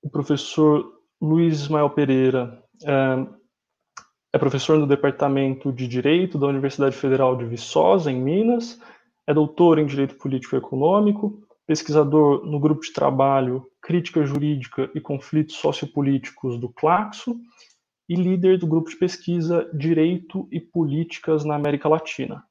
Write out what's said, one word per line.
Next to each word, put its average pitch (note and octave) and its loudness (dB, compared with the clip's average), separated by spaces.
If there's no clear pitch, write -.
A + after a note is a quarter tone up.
O D3 -10
professor D3+ 0
Luiz D#3+ 2
Ismael D3 0
Pereira, C3 0
é, C3+ 0
é - 0
professor C#3 2
no D3 2
Departamento C#3 0
de B2+ -6
Direito D3+ 0
da C#3 0
Universidade C3+ 0
Federal C3 2
de B2 -6
Viçosa, D#3 2
em B2+ -2
Minas, A3+ -2
é D3 2
doutor D#3 4
em D3+ 2
Direito C3+ -4
Político C3 -4
e - 2
Econômico, G3+ 0
pesquisador D3+ 4
no D3+ -4
Grupo D3+ -2
de - -14
Trabalho C3+ 0
Crítica E3 -2
Jurídica C#3 -4
e D3+ -6
Conflitos D3+ -4
Sociopolíticos C#3 -2
do A#2+ -8
Claxo G#3 -2
e E3+ -2
líder F#3 2
do F3+ -4
Grupo D#3+ 0
de - -16
Pesquisa E3+ -2
Direito E3 -2
e D#3+ -6
Políticas D#3+ -2
na D3+ -2
América D3 -2
Latina. D#3 -2